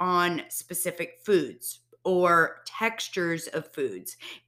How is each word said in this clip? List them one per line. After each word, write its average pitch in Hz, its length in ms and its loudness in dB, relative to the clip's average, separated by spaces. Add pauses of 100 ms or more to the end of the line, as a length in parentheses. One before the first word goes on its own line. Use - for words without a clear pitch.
on 175 480 2
specific - 760 -6
foods 151 560 0 (240)
or 175 640 4
textures 175 800 -4
of - 260 -6
foods 101 440 -6 (320)